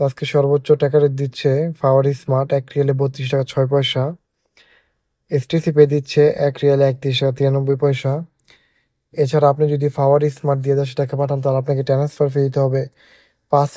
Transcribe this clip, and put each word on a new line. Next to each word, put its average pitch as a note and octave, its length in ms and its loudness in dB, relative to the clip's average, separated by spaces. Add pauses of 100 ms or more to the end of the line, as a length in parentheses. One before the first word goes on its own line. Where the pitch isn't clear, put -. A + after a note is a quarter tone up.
আজকে - 160 -6 (100)
সর্বোচ্চ C#3+ 340 0 (140)
টাকা D3 220 2
রেট C#3+ 180 2
দিচ্ছে C#3 300 -2 (300)
পাওয়ার C3+ 240 4 (160)
স্মার্ট C3+ 360 -2
এক C3 140 -4
রিয়েলে C#3 300 0
বত্রিশ C3+ 320 -4
টাকা C3+ 180 0
ছয় C3+ 220 0
পয়সা, C3+ 300 0 (1300)
এসটিসি D#3+ 440 -2
পে D3 80 8 (100)
দিচ্ছে D3 280 0 (260)
এক C3+ 140 -2
রিয়েলে C#3 300 4
একত্রিশ C3 280 -4
টাকা C3+ 180 0
তিরানব্বই C#3 460 0
পয়সা। C3+ 300 0 (1000)
এছাড়া D3 400 2
আপনি D3+ 200 0
যদি C#3+ 140 0 (100)
পাওয়ার C#3+ 240 4 (160)
স্মার্ট C#3 260 -2
দিয়ে C#3 160 0
দশ C#3 100 -4 (100)
টাকা C3+ 200 -2
পাঠান C#3 240 -2
তাহলে C3+ 180 0
আপনাকে C3+ 260 -2
ট্রান্সফার C#3+ 460 0
ফি C#3+ 120 -2
দিতে C3+ 200 -2
হবে C3 160 -2 (680)
পাঁচ C#3+ 260 2